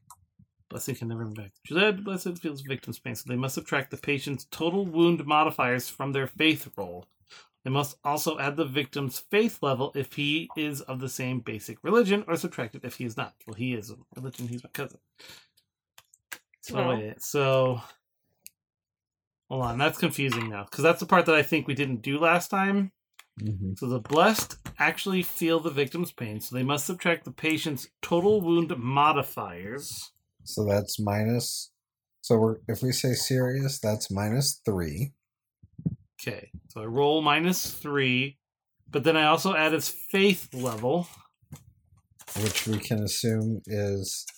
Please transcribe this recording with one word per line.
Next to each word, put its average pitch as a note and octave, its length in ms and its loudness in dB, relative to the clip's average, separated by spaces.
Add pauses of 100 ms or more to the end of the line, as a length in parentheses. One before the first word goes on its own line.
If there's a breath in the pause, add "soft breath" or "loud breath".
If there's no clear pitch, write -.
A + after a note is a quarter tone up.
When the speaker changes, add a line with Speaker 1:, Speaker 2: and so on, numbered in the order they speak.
(680)
Speaker 1:
blessing A#2+ 280 -6
can A#2 120 -8
never A2+ 160 -6
bring G#2+ 240 -10
back. G3 560 0
Blessed F#3 320 -6
feels D3 240 -8
victim's C#3 380 -8
pain, A#2 160 -8
so - 120 -12
they B2 100 -4
must C3 180 -2
subtract - 360 -4
the C#3 60 -12
patient's C#3 540 -4
total E3+ 340 0
wound E3+ 400 4
modifiers C#3+ 640 2
from C#3 240 -6
their C3+ 140 0
faith D#3 500 0
roll. F2+ 300 -10 (580 loud breath)
They C3 60 -4
must C#3 340 -2
also D3+ 340 0
add C#3+ 180 -2
the D#3+ 100 2
victim's C#3 520 -4
faith A3 440 2
level C3+ 320 0
if C#3 180 -6
he D3 440 -2
is D3 260 -4
of C3 180 -8
the C3 80 -6
same B2+ 320 -4
basic A2+ 420 -10
religion, G3+ 460 4
or E3 80 0
subtract D3 380 -6
it G#2+ 100 -16
if B2 120 -10
he B2+ 100 -8
is A2+ 100 -8
not. A#2 180 -8 (120)
Well, A2 80 -12
he B2 200 -4
is G#2+ 160 -8
of - 80 -16 (160)
religion. B2+ 340 -10
He's A#2+ 140 -10
my - 120 -20
cousin. - 240 -8 (1600 loud breath)
So, - 160 -12
Speaker 2:
Well. - 120 0 (100)
Speaker 1:
wait, G#2+ 240 -8
so, C3 580 2 (1700 loud breath)
hold C3 140 -2
on. A#2 120 -2
That's D3+ 220 0
confusing B2+ 500 0
now, G2+ 160 -8
'cause - 200 -8
that's E3+ 160 6
the F3+ 60 -6
part F3 200 6
that E3 80 6
I D3+ 80 6
think D3 240 0
we C#3+ 80 -2
didn't C3 260 -2
do C#3 180 -2
last E3 300 2
time. G3 440 2 (480)
Speaker 3:
Mm-hmm. G2 360 -4
Speaker 1:
So C3+ 120 -6
the B2 120 0
blessed F3 560 4 (220)
actually F3+ 440 2
feel E3 380 2
the D#3+ 100 -2
victim's C#3+ 420 -2
pain, G#2+ 280 -8
so - 140 -10
they B2+ 80 -2
must C#3 240 0
subtract F3 380 0
the B2+ 80 -12
patient's D#3 560 -2 (120)
total G3 400 4
wound E3+ 380 2
modifiers. B2+ 1300 0 (320)
Speaker 3:
So - 200 -2
that's G#2 360 2
minus. G#2+ 720 -2 (500)
So A#2 160 6
we're, A2+ 180 4 (120)
if A2+ 140 -4
we B2+ 100 0
say B2+ 220 0
serious, C3 680 0
that's A2 300 0
minus G#2+ 540 0
three. F2+ 480 -2 (1080)
Speaker 1:
Okay, - 300 -10 (180)
so A2+ 140 -12
I G#2+ 40 -8
roll C#3+ 360 4
minus D#3 500 2
three, C3+ 680 0 (520)
but C#3+ 140 0
then D#3+ 120 6
I D#3 100 6
also E3 280 4
add D#3 180 2
his D3+ 160 0
faith - 640 2
level. B2+ 540 0 (1400)
Speaker 3:
Which G#2 240 -2
we A2 140 0
can G#2+ 240 0
assume A2 640 0
is G2+ 600 -2 (120)